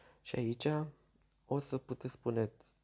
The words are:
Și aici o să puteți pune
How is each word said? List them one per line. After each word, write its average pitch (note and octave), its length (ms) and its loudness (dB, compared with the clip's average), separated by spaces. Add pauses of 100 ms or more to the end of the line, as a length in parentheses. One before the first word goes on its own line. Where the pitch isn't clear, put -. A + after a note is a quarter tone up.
(220)
Și - 140 -6
aici A#2+ 320 0 (800)
o C#3 140 2
să C#3 180 -4
puteți - 400 -6
pune A2+ 340 0 (320)